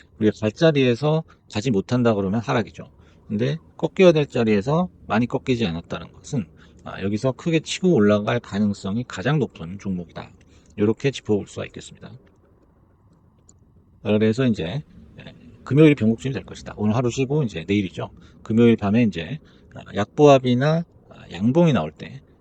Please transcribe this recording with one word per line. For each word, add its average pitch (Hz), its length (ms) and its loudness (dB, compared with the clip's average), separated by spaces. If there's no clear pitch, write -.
우리가 107 240 2
갈 110 100 0
자리에서 147 720 2
가지 107 160 -4
못한다 117 460 0
그러면 101 260 -2
하락이죠. 120 500 -6
근데 123 300 -4
꺾여야 175 340 4
될 151 140 2
자리에서 120 640 0
많이 113 180 0
꺾이지 123 400 -2
않았다는 85 460 -8
것은, - 360 -8
아, - 180 -14
여기서 107 320 -2
크게 160 280 -2
치고 - 320 0
올라갈 104 460 2
가능성이 101 680 -4
가장 131 320 -2
높은 95 400 -8
종목이다. 90 520 -10
이렇게 110 360 0
짚어볼 101 360 -4
수가 - 200 -12
있겠습니다. - 440 -20
그래서 110 440 2
이제, 107 360 -4
예, - 160 -20
금요일이 147 320 6
변곡점이 113 380 -2
될 - 100 -8
것이다. - 320 -18
오늘 107 200 -2
하루 123 140 0
쉬고 135 340 -2
이제 90 240 -6
내일이죠. 98 420 -4
금요일 117 320 4
밤에 104 280 2
이제, 87 360 -4
아, - 60 -16
약보합이나, 143 880 4
아, - 220 -20
양봉이 135 400 2
나올 82 220 -2
때, 123 280 -18